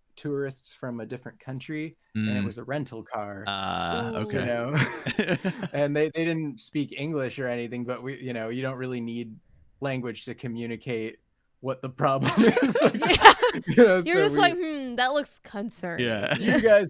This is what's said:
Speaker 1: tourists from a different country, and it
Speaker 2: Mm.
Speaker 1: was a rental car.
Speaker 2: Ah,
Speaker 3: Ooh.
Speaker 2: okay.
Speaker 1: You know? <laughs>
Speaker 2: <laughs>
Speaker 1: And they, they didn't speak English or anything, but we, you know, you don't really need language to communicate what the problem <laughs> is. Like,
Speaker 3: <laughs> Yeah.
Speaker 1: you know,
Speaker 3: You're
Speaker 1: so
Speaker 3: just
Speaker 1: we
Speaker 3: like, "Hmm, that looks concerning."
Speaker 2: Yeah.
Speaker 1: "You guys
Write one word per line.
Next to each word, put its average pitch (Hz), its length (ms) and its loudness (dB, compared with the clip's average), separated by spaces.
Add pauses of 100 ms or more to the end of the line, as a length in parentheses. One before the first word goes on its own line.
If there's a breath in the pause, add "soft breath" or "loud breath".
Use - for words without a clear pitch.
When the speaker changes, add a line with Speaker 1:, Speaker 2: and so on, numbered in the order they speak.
(160)
Speaker 1:
tourists 139 580 -6
from 120 260 -10
a 107 60 -10
different 120 340 -12
country, 151 560 -10 (200)
and 107 140 -2
it 101 120 -2
Speaker 2:
Mm. - 20 -2
Speaker 1:
was 98 140 -6
a 123 60 -12
rental 127 400 -8
car. 104 420 -8
Speaker 2:
Ah, 90 640 -2
Speaker 3:
Ooh. - 120 -6
Speaker 2:
okay. - 180 -4
Speaker 1:
You - 80 -2
know? 120 260 -2
<laughs> 175 960 -2
Speaker 2:
<laughs> - 40 -10
Speaker 1:
And 143 220 0
they, 151 140 2
they 165 160 -2
didn't 160 340 -4
speak - 380 -6
English 139 400 -4
or 131 100 -4
anything, 120 380 -4
but 120 160 -6
we, 127 180 -10
you 127 140 -8
know, 113 160 -6
you 123 140 -4
don't 131 140 -4
really 127 220 -6
need 117 380 -8 (420)
language 127 460 -6
to 123 80 -10
communicate 117 840 -6 (400)
what 131 240 -6
the 131 60 -6
problem 135 420 0 (120)
<laughs> 285 200 6
is. 262 180 6
Like, 262 140 4
Speaker 3:
<laughs> 320 200 4
Yeah. 403 180 10 (340)
Speaker 1:
you 202 160 8
know, 185 200 8
Speaker 3:
You're 339 120 0
Speaker 1:
so 381 80 6
Speaker 3:
just - 140 2
Speaker 1:
we 427 40 6
Speaker 3:
like, 349 160 6
"Hmm, 285 380 -6
that 247 180 0
looks 294 300 -4
concerning." 180 640 -6
Speaker 2:
Yeah. 110 320 -2
Speaker 1:
"You 247 220 4
guys 208 280 6